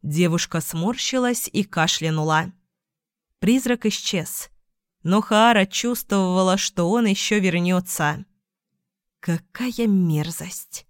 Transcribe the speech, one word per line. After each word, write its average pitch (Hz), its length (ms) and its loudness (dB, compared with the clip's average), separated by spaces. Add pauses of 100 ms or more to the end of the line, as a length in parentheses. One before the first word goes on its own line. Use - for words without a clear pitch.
Девушка 165 580 0
сморщилась 247 920 -2
и 202 120 0
кашлянула. 160 880 0 (840)
Призрак 240 480 2
исчез, - 640 -6 (520)
но 190 180 2
Хаара 214 460 4
чувствовала, 190 880 0
что 175 340 0
он 233 160 2
ещё 208 320 0
вернётся. 175 840 0 (960)
Какая 233 680 -4
мерзость! 165 1040 -2